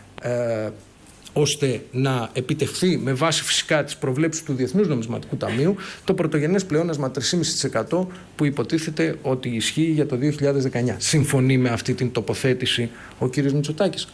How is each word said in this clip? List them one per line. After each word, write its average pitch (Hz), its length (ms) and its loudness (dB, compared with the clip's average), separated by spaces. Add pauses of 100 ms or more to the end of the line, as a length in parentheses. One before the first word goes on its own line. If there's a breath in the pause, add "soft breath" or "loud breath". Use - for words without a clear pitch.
(220 loud breath)
ε, 117 460 -2 (640)
ώστε 143 500 2 (100)
να 127 400 0
επιτευχθεί 156 680 0
με 131 140 -2
βάση 151 300 2
φυσικά - 420 0
τις - 120 -8
προβλέψεις 151 460 -2
του 143 120 -4
Διεθνούς 131 340 2
Νομισματικού 117 480 -4
Ταμείου 127 400 0 (280 loud breath)
το 185 100 2
πρωτογενές 165 500 2
πλεόνασμα 151 460 0
τρεις 123 200 -4
και 180 60 2
μισή 160 160 0
τοις - 120 -2
εκατό 139 440 0 (280 loud breath)
που 151 80 2
υποτίθεται 156 800 0
ότι 131 260 -2
ισχύει 139 420 0
για 151 160 2
το 127 100 -2
δύο 139 140 2
χιλιάδες 139 320 2
δεκαεννιά. 123 360 0
Συμφωνεί 131 600 4
με 127 100 4
αυτή 117 260 0
την 123 180 -2
τοποθέτηση 120 760 0 (280 loud breath)
ο 127 100 0
κύριος 139 240 2
Μητσοτάκης; 156 600 0